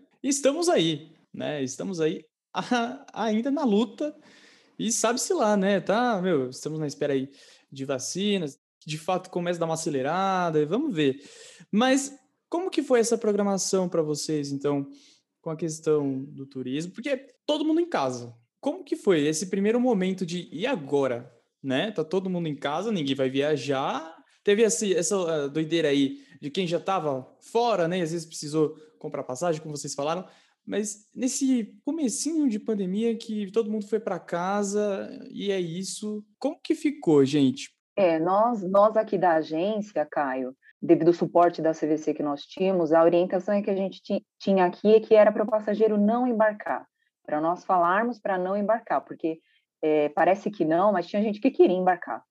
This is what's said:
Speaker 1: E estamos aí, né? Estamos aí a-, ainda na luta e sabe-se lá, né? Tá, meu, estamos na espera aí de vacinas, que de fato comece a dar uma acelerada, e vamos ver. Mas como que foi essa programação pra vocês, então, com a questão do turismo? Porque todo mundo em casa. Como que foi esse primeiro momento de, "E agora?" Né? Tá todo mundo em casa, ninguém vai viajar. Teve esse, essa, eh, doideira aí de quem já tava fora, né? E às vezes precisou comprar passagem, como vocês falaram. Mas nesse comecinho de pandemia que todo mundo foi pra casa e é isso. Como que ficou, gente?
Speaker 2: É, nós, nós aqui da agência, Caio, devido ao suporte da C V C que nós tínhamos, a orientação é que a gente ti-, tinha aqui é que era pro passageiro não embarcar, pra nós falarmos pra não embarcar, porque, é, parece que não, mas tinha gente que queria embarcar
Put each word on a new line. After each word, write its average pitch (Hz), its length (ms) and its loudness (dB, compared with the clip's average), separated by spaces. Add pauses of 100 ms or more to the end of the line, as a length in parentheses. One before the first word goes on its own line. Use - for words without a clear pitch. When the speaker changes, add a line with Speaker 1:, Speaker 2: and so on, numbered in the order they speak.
(220)
Speaker 1:
E 254 60 -2
estamos 285 400 2
aí, 165 440 0 (200)
né? 139 300 -6
Estamos 170 380 -6
aí 160 240 -2 (300)
a-, 240 580 -4
ainda 226 380 -2
na 285 140 0
luta 247 520 0 (640)
e 214 140 -4
sabe-se 240 420 0
lá, 214 220 2
né? 196 240 2
Tá, 220 420 0
meu, 156 260 0
estamos 151 300 -8
na 156 80 -4
espera 143 260 -4
aí 135 180 -2 (400)
de 135 140 -12
vacinas, 165 720 -4 (200)
que - 100 -18
de 156 100 -8
fato 180 320 -4
comece 175 260 -4
a 165 40 -12
dar 165 60 0
uma 160 80 -2
acelerada, 165 840 0
e 151 60 2
vamos 240 280 -2
ver. 139 280 0 (480)
Mas 262 460 2 (320)
como 370 220 -4
que 330 120 -2
foi 254 180 4
essa 226 160 2
programação 202 720 0
pra 170 140 0
vocês, 151 500 -4
então, 143 340 -2 (540)
com 165 100 -8
a 160 60 -6
questão 151 680 -2
do 139 220 -14
turismo? 135 460 -6
Porque 277 240 -4 (300)
todo 302 180 -2
mundo 320 160 2
em 349 80 -2
casa. 127 480 -4 (240)
Como 359 240 -4
que - 100 -6
foi 170 320 2
esse 156 240 -2
primeiro 214 300 2
momento 190 440 0
de, 170 280 -6
"E 170 160 -4
agora?" 139 640 -2 (300)
Né? 139 300 -2
Tá 165 100 -2
todo 185 280 -2
mundo 175 180 -4
em 147 80 -4
casa, 160 340 -4
ninguém 147 240 -2
vai 131 160 0
viajar. 147 840 -2 (260)
Teve 208 200 4
esse, 202 340 2
essa, 175 180 0
eh, 160 340 -2
doideira 156 400 0
aí 139 300 2 (220)
de 147 100 -10
quem 185 160 -2
já 165 140 -2
tava 156 460 -2 (140)
fora, 226 460 0
né? 180 120 -2
E 185 40 0
às 160 100 -2
vezes 165 140 -6
precisou 151 480 -2 (240)
comprar 147 240 -10
passagem, 156 380 -4
como 151 160 -12
vocês 143 180 -10
falaram. 165 300 -4 (420)
Mas 208 480 -6
nesse 254 720 -2
comecinho 294 640 -2
de 214 100 0
pandemia 208 580 -2
que 208 340 -8
todo 220 200 -2
mundo 214 160 -4
foi 214 140 -2
pra 190 180 -6
casa 202 880 -2 (220)
e 196 200 -6
é 190 100 -2
isso. 190 640 -8 (140)
Como 311 240 -4
que - 120 -2
ficou, 175 500 4
gente? 135 460 2 (260)
Speaker 2:
É, 170 220 2
nós, 202 440 2
nós 202 340 4
aqui 214 220 0
da 170 160 4
agência, 160 760 -2
Caio, 131 460 -4 (240)
devido 160 280 6
ao 170 60 8
suporte 170 460 4
da 160 140 2
C 160 120 -4
V 151 120 2
C 151 160 -2
que 151 80 -4
nós 143 200 -4
tínhamos, 185 500 0
a 165 120 6
orientação 185 500 2
é 202 80 2
que 208 80 -2
a 196 60 0
gente 190 260 -4
ti-, - 220 -4 (160)
tinha 190 240 4
aqui 202 300 4
é 220 60 8
que 214 140 4
era 208 160 8
pro 208 160 0
passageiro 214 520 2
não 226 280 2
embarcar, 214 600 0 (380)
pra 151 160 -4
nós 170 240 -2
falarmos 190 540 2
pra 196 200 -2
não 185 180 -2
embarcar, 208 480 -2
porque, 160 360 -6 (420)
é, 151 260 2
parece 180 420 2
que - 140 -2
não, 175 280 4
mas 175 140 -2
tinha 208 160 -2
gente 208 160 -2
que 269 120 2
queria 277 260 6
embarcar 180 540 -2